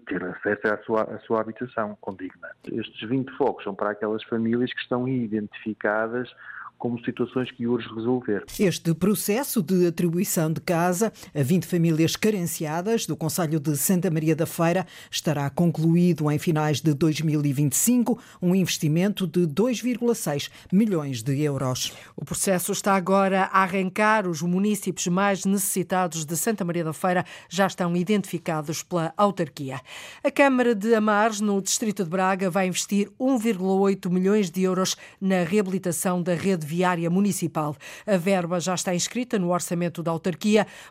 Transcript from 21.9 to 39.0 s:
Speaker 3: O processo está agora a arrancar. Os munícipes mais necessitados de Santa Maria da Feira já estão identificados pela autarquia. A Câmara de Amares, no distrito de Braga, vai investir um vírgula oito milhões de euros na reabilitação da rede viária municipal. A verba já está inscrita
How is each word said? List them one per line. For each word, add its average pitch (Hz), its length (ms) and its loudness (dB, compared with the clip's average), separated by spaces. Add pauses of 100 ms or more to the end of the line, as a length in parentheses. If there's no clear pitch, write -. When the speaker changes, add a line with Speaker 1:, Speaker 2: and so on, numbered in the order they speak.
Speaker 3:
O - 80 -8
processo 180 480 -2
está 196 220 0
agora 190 500 2
a 190 180 4
arrancar. 196 640 2
Os 165 160 -2
munícipes 190 640 0
mais 190 400 2
necessitados 185 800 0
de 165 100 -4
Santa 208 300 -2
Maria 170 180 -2
da 160 80 -4
Feira 180 320 0 (240)
já 190 180 2
estão 175 300 -2
identificados 170 840 -2
pela 165 340 -2
autarquia. 156 640 0 (420)
A 285 80 2
Câmara 254 440 4
de 214 200 0
Amares, 214 460 2
no 202 220 0
distrito 208 420 -2
de 156 60 -6
Braga, 190 400 0
vai 190 160 2
investir 202 520 0
um 262 200 2
vírgula 190 360 0
oito 196 360 2
milhões 185 400 2
de 185 140 0
euros 185 320 0 (220)
na 190 260 2
reabilitação 185 760 0
da 175 140 0
rede 170 300 0
viária 170 460 0
municipal. 165 640 0 (280)
A 202 120 2
verba 175 420 0
já 180 160 -2
está 180 180 -2
inscrita 226 460 -2